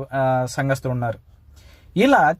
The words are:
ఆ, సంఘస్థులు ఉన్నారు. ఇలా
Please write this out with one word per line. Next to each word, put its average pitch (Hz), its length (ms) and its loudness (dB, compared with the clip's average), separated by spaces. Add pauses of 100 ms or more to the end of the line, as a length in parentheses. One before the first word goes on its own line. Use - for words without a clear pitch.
(140)
ఆ, 131 360 0
సంఘస్థులు 135 420 -2
ఉన్నారు. 120 380 -6 (680)
ఇలా 190 440 4